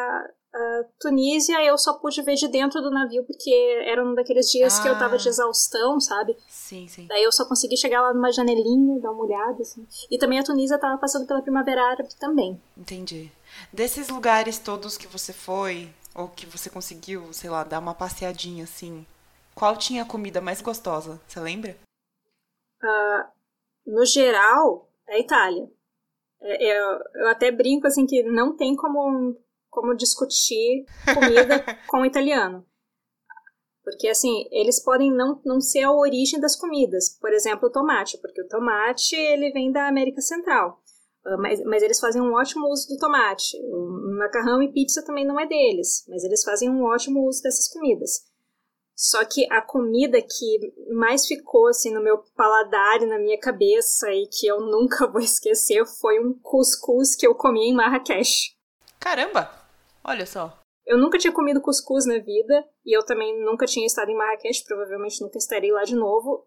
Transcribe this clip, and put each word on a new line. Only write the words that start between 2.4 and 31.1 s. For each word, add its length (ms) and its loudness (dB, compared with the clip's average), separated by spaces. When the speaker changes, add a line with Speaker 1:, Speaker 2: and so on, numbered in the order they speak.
Speaker 1:
dentro 340 -2
do 80 -2
navio, 340 -2
porque 260 -8
era 180 0
um 120 -2
daqueles 340 2
dias 300 4
que 80 2
eu 100 2
tava 160 0
Speaker 2:
Ah. 40 2
Speaker 1:
de 100 0
exaustão, 720 0
sabe? 360 -2
Speaker 2:
Sim, 400 -18
sim. 180 -20
Speaker 1:
Daí 160 0
eu 80 4
só 160 0
consegui 300 -2
chegar 260 2
lá 100 2
numa 200 2
janelinha, 680 2
dar 120 -6
uma 120 -6
olhada, 380 -4
assim. 240 -14
E 80 -2
também 220 0
a 40 -2
Tunísia 320 0
tava 240 -2
passando 240 -4
pela 160 -4
Primavera 440 -2
Árabe 340 -4
também. 420 -2
Speaker 2:
Entendi. 540 -16
Desses 360 -6
lugares 500 0
todos 400 -10
que 80 -16
você 260 -12
foi, 560 -8
ou 120 -10
que 180 -20
você 220 -14
conseguiu, 640 -14
sei 160 -14
lá, 140 -6
dar 160 -8
uma 160 -10
passeadinha, 680 -10
assim, 420 -18
qual 220 0
tinha 260 -6
a 40 -10
comida 340 -6
mais 200 -8
gostosa? 680 -8
Você 100 -16
lembra? 380 -10
Speaker 1:
Ah, 480 -2
no 180 2
geral, 840 4
é 60 -10
a 60 4
Itália. 500 0
É, 340 0
eu, 220 -2
eu 60 2
até 240 2
brinco, 340 2
assim, 180 4
que 200 2
não 320 2
tem 180 0
como, 640 0
como 260 -2
discutir 880 0